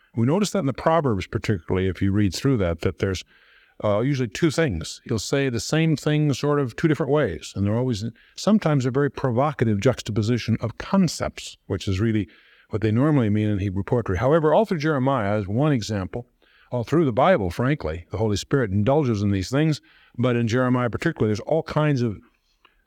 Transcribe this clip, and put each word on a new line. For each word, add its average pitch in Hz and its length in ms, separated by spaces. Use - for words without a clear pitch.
We 117 120
notice 180 240
that - 80
in 160 80
the 131 80
Proverbs 143 540
particularly, 95 600
if 92 140
you 98 80
read 101 240
through 135 240
that, 85 220
that 95 180
there's, 95 260
uh, 104 180
usually 127 280
two 165 220
things. 120 540
He'll 113 160
say 139 280
the 117 120
same 160 360
thing 151 380
sort 147 240
of 135 160
two - 140
different 143 240
ways, 110 420
and 98 100
they're 104 120
always, 120 280
sometimes 160 500
a 131 60
very 139 200
provocative 120 720
juxtaposition 113 800
of 113 180
concepts, - 800
which 101 200
is 95 140
really 107 280
what 104 120
they 113 80
normally 127 400
mean 107 180
in 104 120
Hebrew 98 240
poetry. 104 340
However, 151 340
all 208 140
through 180 120
Jeremiah 131 600
is 101 80
one 131 260
example, 107 540
all 123 140
through 160 200
the 131 80
Bible, 113 380
frankly. 98 600
The 98 80
Holy 107 180
Spirit 123 340
indulges 110 520
in 104 80
these 95 200
things, 151 300
but 123 200
in 117 120
Jeremiah 123 420
particularly, 117 380
there's 104 120
all 160 220
kinds 147 400
of 107 160